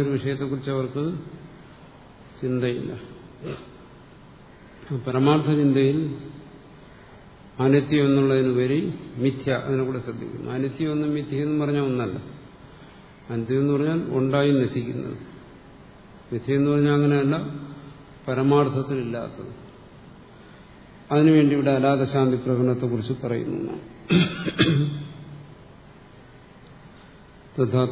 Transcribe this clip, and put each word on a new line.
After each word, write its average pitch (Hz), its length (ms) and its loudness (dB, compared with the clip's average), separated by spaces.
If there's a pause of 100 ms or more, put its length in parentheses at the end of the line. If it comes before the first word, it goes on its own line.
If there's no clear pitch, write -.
ഒരു 143 120 0
വിഷയത്തെക്കുറിച്ച് 135 600 -4
അവർക്ക് 131 280 -4 (1400)
ചിന്തയില്ല. 127 520 -2 (2250)
പരമാർത്ഥ 139 440 4 (100)
ചിന്തയിൽ 139 380 4 (1700)
അനിത്യം 143 440 4
എന്നുള്ളതിനുപരി 131 720 2 (440)
മിഥ്യ, 135 260 -2 (160)
അതിനെ 135 180 0
കൂടെ 131 220 -4
ശ്രദ്ധിക്കുന്നു. - 500 -10
അനിത്യം 135 380 -2
എന്നും 151 220 -2
മിഥ്യ 143 280 -4
എന്നും 151 200 -2
പറഞ്ഞാൽ 143 260 0
ഒന്നല്ല. 123 260 -2 (1120)
അനിത്യം 120 320 -2
എന്ന് 143 140 2
പറഞ്ഞാൽ 156 240 0 (180)
ഉണ്ടായി 143 340 2 (100)
നശിക്കുന്നത്, - 540 -4 (1160)
മിഥ്യ 131 260 0
എന്ന് 143 140 2
പറഞ്ഞാൽ 147 260 4
അങ്ങനെയല്ല, 143 380 2 (880)
പരമാർത്ഥത്തിലില്ലാത്തത്. 131 1300 0 (1600)
അതിനുവേണ്ടി 151 440 6
ഇവിടെ 139 160 2
അലാതശാന്തി 135 680 2
പ്രകടനത്തെക്കുറിച്ച് 123 840 0
പറയുന്നു. 117 520 -6 (3750)
തഥാ 123 400 0